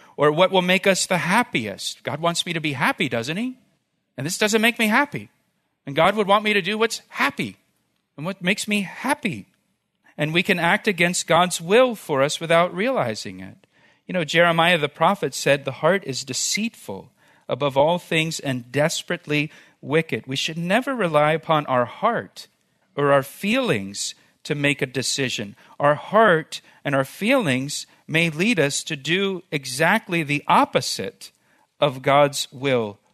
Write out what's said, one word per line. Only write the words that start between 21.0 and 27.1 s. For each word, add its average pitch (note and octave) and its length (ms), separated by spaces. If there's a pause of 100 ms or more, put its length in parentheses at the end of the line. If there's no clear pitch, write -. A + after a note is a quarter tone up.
upon D#3 340
our B2 180
heart F3+ 600 (480)
or C#3+ 180
our C#3 100
feelings D#3 920 (300)
to D3+ 100
make C#3+ 260
a C#3+ 60
decision. B2 680 (240)
Our C#3+ 180
heart F#3 680 (200)
and C#3+ 120
our C#3 100
feelings D3 840 (220)